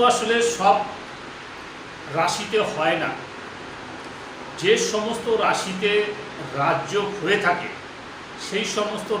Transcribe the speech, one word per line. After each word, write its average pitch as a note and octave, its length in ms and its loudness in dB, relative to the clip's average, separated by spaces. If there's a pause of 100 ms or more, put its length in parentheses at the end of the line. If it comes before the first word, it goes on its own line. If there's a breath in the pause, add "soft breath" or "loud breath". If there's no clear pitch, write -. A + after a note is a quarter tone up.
আসলে A#3 320 6 (220)
সব F#3 180 8 (1400)
রাশিতে F3+ 440 2 (140)
হয় E3 280 2
না। B2+ 100 0 (1500)
যে F#3+ 140 6 (200)
সমস্ত A3 340 -2 (140)
রাশিতে F#3 500 2 (680)
রাজযোগ E3+ 500 0 (120)
হয়ে F#3+ 200 2
থাকে, F3 300 2 (800)
সেই G#3 200 -2 (100)
সমস্ত G#3 340 -2 (100)